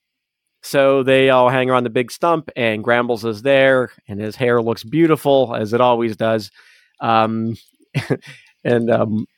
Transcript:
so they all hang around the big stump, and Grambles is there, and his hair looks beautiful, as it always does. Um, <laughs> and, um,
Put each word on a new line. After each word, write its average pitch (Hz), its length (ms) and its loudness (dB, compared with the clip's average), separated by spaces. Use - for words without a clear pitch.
so 135 400 2
they 135 260 4
all 127 200 4
hang 127 200 0
around 127 140 2
the 120 80 -4
big 120 180 -2
stump, 165 460 -4
and 110 280 -2
Grambles 120 420 -2
is 107 180 -6
there, 135 480 2
and 101 120 -10
his 107 180 -8
hair 120 240 2
looks 113 220 -4
beautiful, 139 720 2
as 110 180 -4
it 120 80 2
always 117 340 0
does. 113 340 -2
Um, 113 560 0
<laughs> - 140 -4
and, 120 260 0
um, 113 380 -2